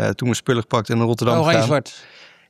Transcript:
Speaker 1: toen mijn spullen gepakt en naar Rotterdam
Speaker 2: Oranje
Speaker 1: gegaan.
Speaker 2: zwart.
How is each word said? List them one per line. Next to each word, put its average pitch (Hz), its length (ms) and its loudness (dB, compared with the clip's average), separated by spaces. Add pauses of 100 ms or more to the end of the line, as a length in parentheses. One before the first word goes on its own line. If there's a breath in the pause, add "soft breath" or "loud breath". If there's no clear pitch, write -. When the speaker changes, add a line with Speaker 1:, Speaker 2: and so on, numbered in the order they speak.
Speaker 1:
toen 123 180 -4
mijn 117 80 0
spullen 120 260 0
gepakt 110 280 -2
en 117 80 0
naar 117 100 2
Rotterdam 120 280 0
Speaker 2:
Oranje 160 160 2
Speaker 1:
gegaan. 113 160 2
Speaker 2:
zwart. 143 260 -2 (560 loud breath)